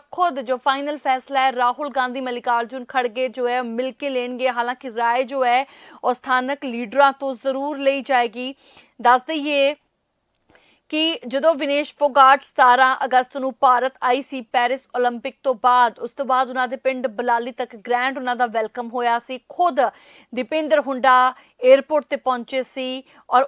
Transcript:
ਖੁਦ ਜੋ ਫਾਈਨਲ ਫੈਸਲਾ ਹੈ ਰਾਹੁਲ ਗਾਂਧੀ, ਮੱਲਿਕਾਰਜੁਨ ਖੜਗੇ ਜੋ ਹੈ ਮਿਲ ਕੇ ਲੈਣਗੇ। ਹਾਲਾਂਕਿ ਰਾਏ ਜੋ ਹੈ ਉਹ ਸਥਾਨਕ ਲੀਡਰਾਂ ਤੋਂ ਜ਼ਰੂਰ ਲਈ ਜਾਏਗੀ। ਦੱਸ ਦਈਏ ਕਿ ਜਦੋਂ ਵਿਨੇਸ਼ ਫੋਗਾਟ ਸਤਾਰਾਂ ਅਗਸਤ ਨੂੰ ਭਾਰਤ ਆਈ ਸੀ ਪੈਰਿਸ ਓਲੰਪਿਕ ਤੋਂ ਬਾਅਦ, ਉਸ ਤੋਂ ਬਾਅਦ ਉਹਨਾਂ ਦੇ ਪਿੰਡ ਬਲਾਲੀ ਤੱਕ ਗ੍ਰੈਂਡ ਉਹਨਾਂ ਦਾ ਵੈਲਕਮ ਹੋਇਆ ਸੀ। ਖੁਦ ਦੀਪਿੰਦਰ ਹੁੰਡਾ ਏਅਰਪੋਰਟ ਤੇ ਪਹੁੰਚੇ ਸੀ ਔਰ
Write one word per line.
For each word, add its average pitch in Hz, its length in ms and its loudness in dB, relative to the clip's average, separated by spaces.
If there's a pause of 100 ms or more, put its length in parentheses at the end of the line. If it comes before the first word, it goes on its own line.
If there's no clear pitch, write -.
(120)
ਖੁਦ 339 300 -2
ਜੋ 247 160 -4
ਫਾਈਨਲ 285 400 -4
ਫੈਸਲਾ 262 440 -2
ਹੈ 262 100 2
ਰਾਹੁਲ 247 380 -2
ਗਾਂਧੀ, 254 320 -4
ਮੱਲਿਕਾਰਜੁਨ 240 640 -4
ਖੜਗੇ 247 420 -2
ਜੋ 247 200 -4
ਹੈ 247 160 -2
ਮਿਲ 240 280 -6
ਕੇ 285 180 -6
ਲੈਣਗੇ। 247 400 -2
ਹਾਲਾਂਕਿ 247 460 -4
ਰਾਏ 233 280 0
ਜੋ 262 220 -2
ਹੈ 247 200 2 (380)
ਉਹ 247 100 0
ਸਥਾਨਕ 262 520 -4
ਲੀਡਰਾਂ 247 540 2
ਤੋਂ 269 140 -4
ਜ਼ਰੂਰ 269 440 -4
ਲਈ 277 240 0
ਜਾਏਗੀ। 247 540 -2 (460)
ਦੱਸ 240 260 4
ਦਈਏ 294 480 0 (1160)
ਕਿ 320 380 -2
ਜਦੋਂ 277 280 2
ਵਿਨੇਸ਼ 285 440 -4
ਫੋਗਾਟ 277 440 6
ਸਤਾਰਾਂ 262 520 4 (100)
ਅਗਸਤ 254 320 0
ਨੂੰ 262 220 -4
ਭਾਰਤ 254 320 2 (120)
ਆਈ 254 180 0
ਸੀ 262 200 -10
ਪੈਰਿਸ 240 540 -2
ਓਲੰਪਿਕ 247 480 -2
ਤੋਂ 262 200 0
ਬਾਅਦ, 247 360 4
ਉਸ 240 120 -10
ਤੋਂ 277 140 -6
ਬਾਅਦ 254 240 0
ਉਹਨਾਂ 254 180 -4
ਦੇ 247 80 -8
ਪਿੰਡ 262 320 -4
ਬਲਾਲੀ 240 440 -2
ਤੱਕ 247 240 -10
ਗ੍ਰੈਂਡ 240 420 -2
ਉਹਨਾਂ 247 180 -4
ਦਾ 240 100 0
ਵੈਲਕਮ 226 440 -6
ਹੋਇਆ 240 300 -2
ਸੀ। 254 200 -12 (100)
ਖੁਦ 339 300 0 (560)
ਦੀਪਿੰਦਰ 302 440 0
ਹੁੰਡਾ 254 540 2 (300)
ਏਅਰਪੋਰਟ 269 420 4
ਤੇ 294 100 -6
ਪਹੁੰਚੇ 254 480 -4
ਸੀ 254 400 -8 (260)
ਔਰ 254 180 4